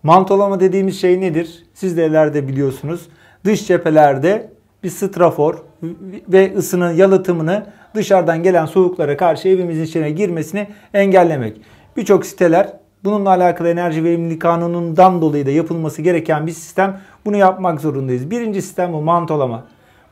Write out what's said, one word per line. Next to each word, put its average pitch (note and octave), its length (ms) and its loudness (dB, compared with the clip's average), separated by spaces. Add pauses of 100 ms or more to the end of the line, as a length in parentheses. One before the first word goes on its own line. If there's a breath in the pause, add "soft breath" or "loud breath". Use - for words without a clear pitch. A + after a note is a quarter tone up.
Mantolama F#3+ 580 2
dediğimiz F#3+ 400 0
şey F3+ 200 2
nedir? E3+ 440 -4 (100)
Siz F#3 220 -6
de E3 100 2
ileride D3 420 2
biliyorsunuz. C#3 600 -6 (360 soft breath)
Dış G3+ 220 0
cephelerde D#3 840 2 (320)
bir F#3 80 -6
strafor E3+ 640 0 (720)
ve F#3+ 280 4
ısının F3 360 -2
yalıtımını F#3 720 2 (280 loud breath)
dışarıdan F3 480 0
gelen F3 240 2
soğuklara F3 500 0
karşı E3 320 0
evimizin E3+ 360 0
içine D#3 260 -4
girmesini F3+ 580 -4 (260 loud breath)
engellemek. F3 680 2 (360 soft breath)
Birçok G3+ 300 2
siteler F3 460 0 (320)
bununla G3 260 0
alakalı F#3 380 2
enerji E3+ 360 -2
verimliliği E3+ 340 -2
kanunundan E3+ 840 2
dolayı D3 240 0
da C#3 40 0
yapılması D#3+ 520 -4
gereken D#3+ 440 0
bir E3+ 60 -6
sistem. F#3+ 480 -4 (240 loud breath)
Bunu G#3 120 -2
yapmak F#3 440 2
zorundayız. C3+ 500 -4
Birinci A3 320 -4
sistem F3+ 300 -6
bu D#3 80 -6
mantolama. D#3 640 -2 (480 soft breath)